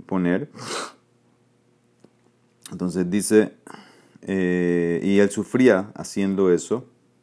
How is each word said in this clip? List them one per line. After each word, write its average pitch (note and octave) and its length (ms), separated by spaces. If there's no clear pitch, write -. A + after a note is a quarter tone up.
poner. F#2+ 420
Entonces F2+ 360
dice, G#2 440
eh, F2 800
y G2 160
él G2+ 120
sufría A2 640
haciendo F#2+ 580
eso, G#2 340